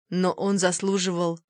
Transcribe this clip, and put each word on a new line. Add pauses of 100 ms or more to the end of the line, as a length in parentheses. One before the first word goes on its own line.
Но
он
заслуживал